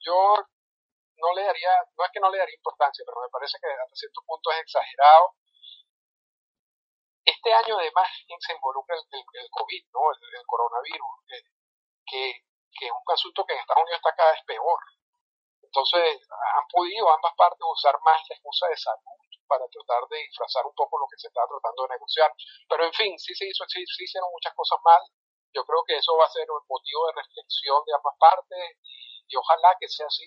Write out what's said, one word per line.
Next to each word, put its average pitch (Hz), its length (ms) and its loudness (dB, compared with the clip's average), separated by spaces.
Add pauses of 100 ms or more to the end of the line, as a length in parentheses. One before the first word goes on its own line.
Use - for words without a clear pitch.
yo 190 320 4 (840)
no 175 160 0
le 196 80 -4
daría, 175 240 0 (300)
no 170 60 0
es 185 120 -4
que 202 40 -6
no 190 120 2
le 196 80 -6
daría 175 160 -4
importancia, 139 480 -4
pero 120 160 -14
me 123 80 -10
parece 135 320 -10
que 147 80 -8
hasta 127 240 -8
cierto - 320 -16
punto 160 280 -8
es 160 120 -2
exagerado 151 720 6 (1900)
este - 240 -4
año 226 240 0
además 180 320 -2 (160)
se 170 260 -14
involucra 139 460 -8
el, 156 60 -18 (100)
el, 135 100 -14 (160)
el 120 140 -16
covid, - 280 -10 (120)
¿no? 151 160 -2
El, 135 100 -10 (140)
el - 160 -16
coronavirus, 117 640 -4 (160)
eh, 123 140 -18 (600)
que, 131 180 -8 (520)
que - 160 -12
es - 20 -6
un - 160 -10
asunto 180 380 -4
que 156 80 -4
en 135 80 -8
Estados 160 240 2
Unidos 170 160 -8
está 160 160 2
cada 160 160 6
vez - 100 -10
peor. 165 360 -4 (840)
Entonces, 151 640 0
han - 400 -2
podido 180 480 -2
ambas 170 240 -2
partes 180 240 4
usar 151 400 0
más 156 240 6
la - 80 -12
excusa - 320 -4
de 160 80 0
salud - 480 -10 (240)
para 131 240 -2
tratar - 400 -4
de 151 160 -8
disfrazar - 400 -6
un - 80 -12
poco 151 240 -4
lo 139 80 -4
que - 120 -18
se - 120 -18
está - 160 0
tratando - 400 -8
de 127 80 -8
negociar. 156 360 0 (360)
Pero, 165 240 0
en - 40 -16
fin, 202 240 -2
sí - 200 -14
se 196 80 -6
hizo, 190 240 -8
sí, 185 160 -8
sí - 160 -12
hicieron 185 320 -6
muchas 165 200 -8
cosas - 280 -2
mal. 170 200 10 (520)
Yo 135 80 -4
creo 160 240 -2
que 156 120 0
eso 165 200 0
va 160 80 8
a 160 80 -6
ser 160 160 -6
un 147 160 -8
motivo 143 440 -4
de 147 120 -10
reflexión - 640 -2
de 156 80 -2
ambas 143 240 -2
partes 180 440 6 (200)
y, - 480 -20
y 135 40 -10
ojalá 165 440 4
que 160 80 -12
sea 151 200 -10
así - 200 -10